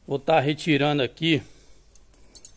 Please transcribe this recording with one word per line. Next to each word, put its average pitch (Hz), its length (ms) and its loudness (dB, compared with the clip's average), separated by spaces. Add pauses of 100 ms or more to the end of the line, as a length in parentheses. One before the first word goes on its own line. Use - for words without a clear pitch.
Vou 139 120 -4
tá 160 200 2
retirando 147 640 0
aqui. 156 400 0 (1160)